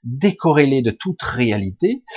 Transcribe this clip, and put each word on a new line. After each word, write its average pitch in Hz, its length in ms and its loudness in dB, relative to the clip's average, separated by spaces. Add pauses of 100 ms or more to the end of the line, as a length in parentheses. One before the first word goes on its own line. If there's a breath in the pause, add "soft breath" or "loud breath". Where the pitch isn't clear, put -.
décorrélés 139 800 2
de 113 80 0
toute - 320 -6
réalité, 113 840 -2 (120)